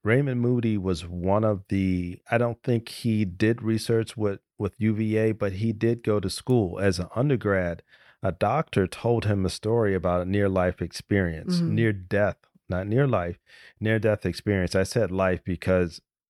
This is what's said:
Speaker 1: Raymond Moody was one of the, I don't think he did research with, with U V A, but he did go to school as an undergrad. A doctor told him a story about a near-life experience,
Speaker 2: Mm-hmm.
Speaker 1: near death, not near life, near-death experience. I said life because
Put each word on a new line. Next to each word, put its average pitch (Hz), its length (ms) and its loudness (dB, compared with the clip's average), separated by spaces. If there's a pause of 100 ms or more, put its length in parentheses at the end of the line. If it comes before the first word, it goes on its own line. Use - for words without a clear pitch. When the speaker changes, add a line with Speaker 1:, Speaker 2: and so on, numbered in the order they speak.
Speaker 1:
Raymond 123 380 2
Moody 117 360 0
was 90 300 -2
one 90 380 0
of 104 240 0
the, 92 500 -2 (100)
I 120 80 2
don't 117 280 -2
think 117 240 0
he 110 360 0
did 104 380 0
research 113 540 -2
with, 104 240 -4 (180)
with 104 200 -4
U 107 140 2
V 107 240 0
A, 110 140 2
but 104 220 -2
he 110 200 -2
did 117 300 0
go 104 160 2
to 98 100 -2
school 98 520 0
as 95 180 2
an 90 160 -4
undergrad. 101 680 0 (400)
A 95 80 0
doctor 101 560 0
told 113 380 -2
him 101 200 2
a 87 40 0
story 107 440 0
about 90 280 0
a 90 60 -6
near-life 95 540 0
experience, 92 760 -2
Speaker 2:
Mm-hmm. 165 180 0
Speaker 1:
near 113 160 2
death, 98 460 0 (300)
not 92 200 -4
near 127 180 2
life, 90 320 -2 (400)
near-death 107 480 2
experience. 92 480 0
I 95 80 4
said 98 300 0
life 92 320 0
because 90 560 0 (300)